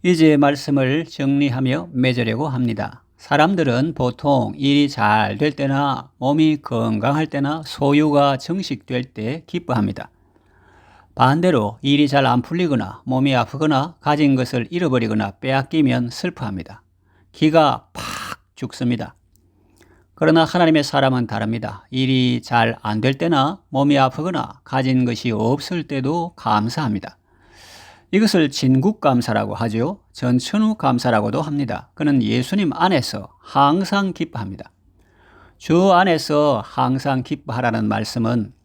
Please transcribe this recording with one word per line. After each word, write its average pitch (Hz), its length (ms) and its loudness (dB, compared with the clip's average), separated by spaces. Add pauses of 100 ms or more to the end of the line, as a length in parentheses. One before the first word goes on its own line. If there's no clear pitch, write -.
이제 160 340 6
말씀을 143 680 0
정리하며 139 840 -2
맺으려고 123 560 0
합니다. 123 560 -4 (140)
사람들은 151 760 2
보통 123 600 0
일이 143 340 2
잘 104 480 0
될 147 160 0
때나 139 640 -2
몸이 151 440 2
건강할 117 680 -2
때나 147 380 -4
소유가 143 720 2
정식될 127 680 -6
때 127 400 -8
기뻐합니다. 113 640 -4 (1040)
반대로 131 680 2
일이 143 260 4
잘 139 180 2
안 123 160 2
풀리거나 139 640 -4
몸이 131 300 0
아프거나 147 640 0
가진 147 360 2
것을 123 340 -2
잃어버리거나 113 640 -2 (100)
빼앗기면 131 680 0
슬퍼합니다. 104 680 -8 (520)
기가 151 580 2
팍 - 120 -12 (520)
죽습니다. 120 600 -6 (1000)
그러나 160 300 4
하나님의 160 380 2
사람은 131 440 0
다릅니다. 107 640 -6
일이 127 500 0
잘 113 400 0
안 107 200 -4
될 135 140 0
때나 160 520 0
몸이 139 320 2
아프거나 151 640 -2
가진 131 400 0
것이 120 280 -2
없을 135 520 -2
때도 147 540 -4
감사합니다. 110 800 -2 (960)
이것을 190 380 4
진국감사라고 127 1080 0
하죠. 117 440 -4 (140)
전천후감사라고도 127 1300 0
합니다. 143 520 -6
그는 143 300 0
예수님 127 500 0
안에서 170 560 0 (100)
항상 185 760 0
기뻐합니다. 104 580 -10 (840)
주 180 360 2
안에서 151 720 2
항상 131 580 -2
기뻐하라는 117 640 -4
말씀은 110 680 -2 (100)